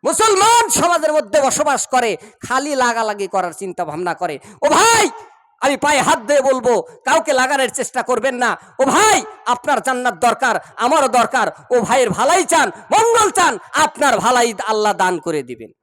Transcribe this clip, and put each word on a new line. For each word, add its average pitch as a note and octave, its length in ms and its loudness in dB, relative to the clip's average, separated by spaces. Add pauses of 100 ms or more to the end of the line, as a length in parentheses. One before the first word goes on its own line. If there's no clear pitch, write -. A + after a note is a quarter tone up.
মুসলমান G#4+ 640 2
সমাজের D#4 440 0
মধ্যে D4 280 0
বসবাস C#4 460 -2
করে, A#3 300 0 (220)
খালি C#4 360 -4
লাগালাগি A3+ 520 -2
করার F3+ 240 -2
চিন্তা F3+ 340 -8
ভাবনা E3 280 -6
করে। D#3 260 -6 (220)
ও D4 80 2
ভাই, G#4 400 4 (520)
আমি C#4 160 0
পায়ে C#4+ 240 0
হাত C#4 180 0
দিয়ে C4+ 220 0
বলবো, B3 400 0
কাউকে D#4 520 -2
লাগানোর C4 360 0
চেষ্টা B3 340 -6
করবেন B3 320 -2
না। A#3+ 220 -2 (220)
ও C4 60 2
ভাই, F#4 380 2 (220)
আপনার B3 360 -2
জান্নাত B3 320 -2
দরকার, A3+ 460 0 (160)
আমারও C4+ 320 2
দরকার। A#3 400 0 (220)
ও A#3+ 120 2
ভাইয়ের A#3+ 280 2
ভালাই C#4+ 360 2
চান, C#4+ 260 2 (200)
মঙ্গল A4+ 400 2
চান, D#4+ 280 0 (140)
আপনার C#4+ 440 0
ভালাই A#3+ 360 0 (140)
আল্লাহ G#3+ 260 0
দান F3+ 260 -2
করে D#3 240 -6
দিবেন। A2+ 280 -16 (120)